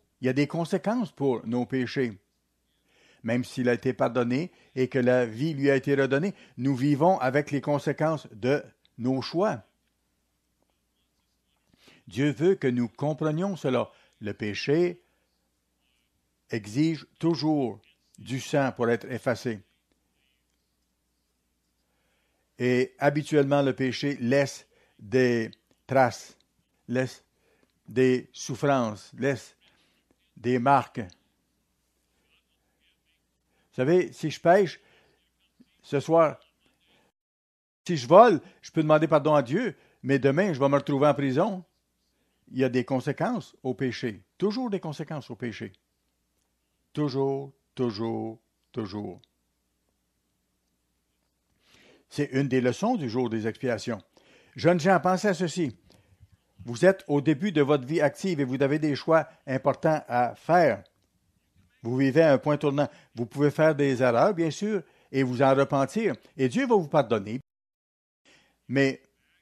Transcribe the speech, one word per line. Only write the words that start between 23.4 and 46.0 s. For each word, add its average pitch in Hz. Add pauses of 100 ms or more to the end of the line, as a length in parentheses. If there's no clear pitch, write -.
le 135
péché 135
laisse 135 (320)
des 120 (340)
traces, 127 (500)
laisse 127 (640)
des 127
souffrances, 123
laisse 127 (800)
des 123
marques. 131
Vous 104 (2750)
savez, 156
si 156
je -
pêche 180 (1040)
ce -
soir, 160 (1500)
si 175
je 120
vole, 185 (220)
je -
peux 160
demander 156
pardon 151
à 147
Dieu, 160 (260)
mais 135
demain, 156
je 127
vais 139
me 143
retrouver 139
en 143
prison. 156 (840)
Il 123
y 127
a 131
des 123
conséquences 156
au 131
péché. 113 (140)
Toujours 214
des 196
conséquences 156
au 120
péché. 110 (1200)